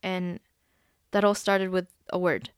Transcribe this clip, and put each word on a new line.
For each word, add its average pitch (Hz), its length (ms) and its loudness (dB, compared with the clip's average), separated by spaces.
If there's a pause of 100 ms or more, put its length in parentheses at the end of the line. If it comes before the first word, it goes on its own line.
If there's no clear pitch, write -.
And 180 380 -6 (720)
that 202 120 2
all 208 120 6
started 196 340 0
with 185 160 0 (240)
a - 80 -4
word 170 400 0